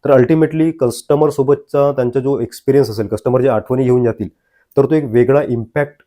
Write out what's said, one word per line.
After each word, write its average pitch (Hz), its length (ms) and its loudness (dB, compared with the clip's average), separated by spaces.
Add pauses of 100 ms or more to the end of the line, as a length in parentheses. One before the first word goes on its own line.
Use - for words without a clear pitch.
तर 143 60 0
अल्टिमेटली 156 600 2
कस्टमरसोबतचा 143 1200 0
त्यांचा 131 280 -2
जो 135 200 -2
एक्सपिरियन्स 131 500 0
असेल, 104 160 -4
कस्टमर 123 340 -2
जे 131 80 0
आठवणी 127 360 -2
घेऊन 123 200 2
जातील, 113 240 -4 (480)
तर 135 100 2
तो 151 80 0
एक 156 100 0
वेगळा 123 380 2
इम्पॅक्ट 143 640 -6